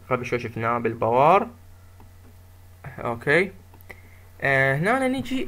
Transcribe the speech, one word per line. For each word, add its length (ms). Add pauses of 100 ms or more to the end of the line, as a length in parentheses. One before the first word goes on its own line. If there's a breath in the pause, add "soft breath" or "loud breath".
قبل 160
شوي 140
شفناه 380
بالباور، 680 (1400)
أوكي؟ 680 (880 loud breath)
آه، 340
هنا 320
نجي 400